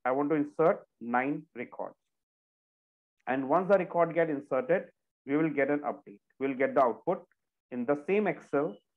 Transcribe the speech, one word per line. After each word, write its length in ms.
I 80
want 180
to 60
insert 500
nine 420
records. 400
And 220
once 220
the 80
record 360
get 140
inserted, 560
we 120
will 100
get 220
an 100
update. 380
We'll 140
get 220
the 80
output 420
in 160
the 200
same 200
Excel, 500